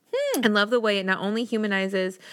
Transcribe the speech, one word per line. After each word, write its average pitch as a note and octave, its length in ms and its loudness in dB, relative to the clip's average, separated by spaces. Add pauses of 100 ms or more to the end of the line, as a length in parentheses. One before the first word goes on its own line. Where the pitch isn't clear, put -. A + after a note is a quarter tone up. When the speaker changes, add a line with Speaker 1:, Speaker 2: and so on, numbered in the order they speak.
(140)
Speaker 1:
Hmm. C5+ 300 0
Speaker 2:
And A3 100 4
love G#3 140 4
the A#3+ 120 2
way G#3 180 2
it F#3+ 80 -4
not F#3+ 140 0
only G#3+ 240 -2
humanizes G3 760 -2 (140)